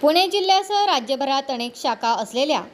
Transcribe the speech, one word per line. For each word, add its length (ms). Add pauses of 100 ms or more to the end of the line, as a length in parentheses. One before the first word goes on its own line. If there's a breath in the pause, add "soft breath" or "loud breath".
पुणे 260
जिल्ह्यासह 600
राज्यभरात 640
अनेक 260
शाखा 360
असलेल्या 480 (140)